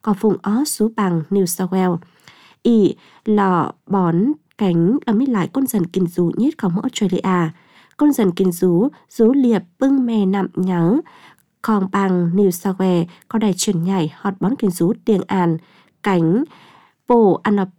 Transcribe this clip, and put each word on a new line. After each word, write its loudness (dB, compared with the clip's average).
có -2
phùng 0
ó -2
sú -2
bằng -2
New 0
South -6
Wales. 0
Ý 2
lò 0
bón 0
cánh 2
là 0
mít 0
lại -2
con -2
dần -2
kìn -2
dụ -2
nhít -2
khẩu -2
mức -4
Australia. -2
Con 2
dần 0
kìn 0
dú, 2
dú 2
liệp 2
bưng 2
mè 0
nạm 0
nhắng, 0
còn 0
bằng 0
New 4
South -6
Wales, 0
có -4
đài 0
truyền -2
nhảy -2
hot -6
bón -2
kìn -2
dú -2
tiếng 2
An, 0
cánh 0
bồ 4
ăn 0
lọc -2